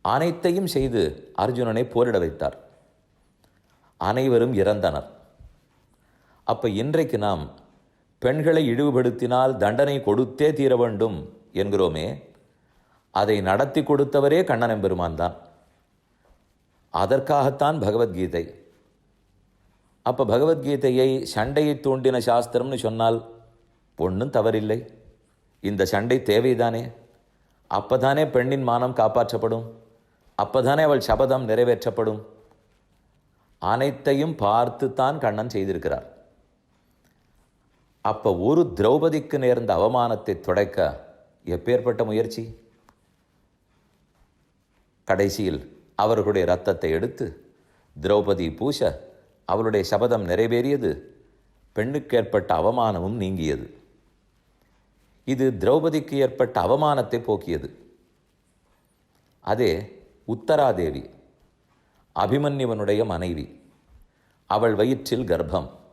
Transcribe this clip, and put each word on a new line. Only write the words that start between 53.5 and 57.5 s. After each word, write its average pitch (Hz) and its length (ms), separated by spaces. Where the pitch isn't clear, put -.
இது 131 260
திரௌபதிக்கு 147 600
ஏற்பட்ட 131 500
அவமானத்தை 131 560
போக்கியது. 90 560